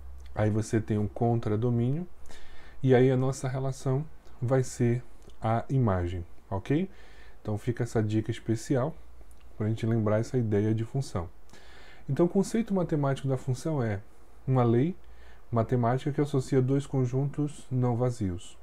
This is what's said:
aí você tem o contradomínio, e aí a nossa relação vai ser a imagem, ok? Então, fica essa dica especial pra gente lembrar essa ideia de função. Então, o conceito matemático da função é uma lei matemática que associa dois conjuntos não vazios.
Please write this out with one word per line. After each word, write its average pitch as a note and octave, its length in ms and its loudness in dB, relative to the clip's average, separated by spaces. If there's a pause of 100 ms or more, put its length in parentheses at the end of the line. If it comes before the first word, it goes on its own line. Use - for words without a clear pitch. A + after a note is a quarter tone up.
(340)
aí G#2+ 140 2
você A2 320 2
tem A2 160 0
o G#2 120 0
contradomínio, A#2 1000 0 (760)
e C3 120 8
aí B2+ 160 8
a B2+ 60 4
nossa C3 320 0
relação C3+ 560 -2 (360)
vai C3 220 4
ser B2 400 0 (400)
a A2+ 260 2
imagem, F#2 560 2 (260)
ok? C#3 400 0 (520)
Então, G#2+ 160 -2
fica A#2+ 240 -2
essa A#2+ 200 0
dica G#2+ 280 0
especial B2 640 0 (640)
pra G#2+ 100 0
gente A2 160 -2
lembrar A2 360 4
essa A#2 180 0
ideia G#2+ 360 4
de A2+ 100 -2
função. A2 440 -4 (800)
Então, C#3+ 160 4
o F3 60 6
conceito G3+ 420 0
matemático C#3+ 560 0
da C3+ 80 2
função C3 460 -2
é G#2 180 0 (460)
uma C3+ 180 4
lei C3+ 320 4 (540)
matemática A#2+ 600 2
que C#3+ 80 0
associa C#3 420 2
dois C#3 240 2
conjuntos C#3 840 -2
não B2 240 2
vazios. A2+ 680 -2